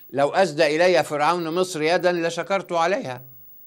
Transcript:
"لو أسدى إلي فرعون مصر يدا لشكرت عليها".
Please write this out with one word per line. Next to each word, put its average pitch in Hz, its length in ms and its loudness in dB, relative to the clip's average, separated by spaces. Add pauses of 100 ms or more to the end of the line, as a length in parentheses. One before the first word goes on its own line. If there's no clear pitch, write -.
(100)
"لو 139 180 2
أسدى 156 480 2
إلي 170 280 4
فرعون 160 440 -2
مصر 170 340 -2
يدا 175 300 2
لشكرت 170 600 -4
عليها". 170 500 -2 (440)